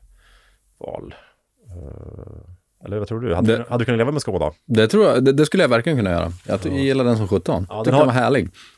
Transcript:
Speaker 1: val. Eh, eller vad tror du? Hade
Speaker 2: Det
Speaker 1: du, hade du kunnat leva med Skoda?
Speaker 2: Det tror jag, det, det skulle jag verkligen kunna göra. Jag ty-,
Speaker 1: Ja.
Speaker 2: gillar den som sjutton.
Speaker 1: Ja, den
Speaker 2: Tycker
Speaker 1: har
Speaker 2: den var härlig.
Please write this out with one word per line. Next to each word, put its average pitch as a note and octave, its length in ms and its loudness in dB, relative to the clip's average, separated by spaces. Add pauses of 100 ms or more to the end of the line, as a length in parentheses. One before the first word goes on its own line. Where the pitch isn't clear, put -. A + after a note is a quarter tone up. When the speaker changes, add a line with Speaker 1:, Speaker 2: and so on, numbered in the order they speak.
(760)
Speaker 1:
val. - 380 -14 (540)
Eh, - 720 -18 (440)
eller G#2 140 -8
vad G2+ 80 -6
tror A2 120 -8
du? A#2 160 -2
Hade A2 160 4
Speaker 2:
Det A#2 60 2
Speaker 1:
du, A#2 120 -8
hade A#2+ 120 -2
du A2+ 40 -2
kunnat A#2 120 0
leva A#2+ 140 0
med D3 100 -4
Skoda? D#2+ 300 -4 (140)
Speaker 2:
Det A2+ 220 2
tror G#3 180 4
jag, C3 200 4
det, C3+ 80 6
det D3 120 4
skulle F#3 180 2
jag C3 60 2
verkligen B2 280 0
kunna G2 140 0
göra. E2+ 200 -2 (160)
Jag - 140 -2
ty-, D3+ 80 -6
Speaker 1:
Ja. C#3+ 60 -4
Speaker 2:
gillar C3+ 280 0
den A#2+ 140 2
som G#2+ 100 -2
sjutton. F#2+ 420 0
Speaker 1:
Ja, G#2 60 -12
den A2 80 -6
Speaker 2:
Tycker B2+ 140 2
Speaker 1:
har - 80 6
Speaker 2:
den A#2+ 100 2
var B2+ 60 2
härlig. A#2+ 280 0 (280)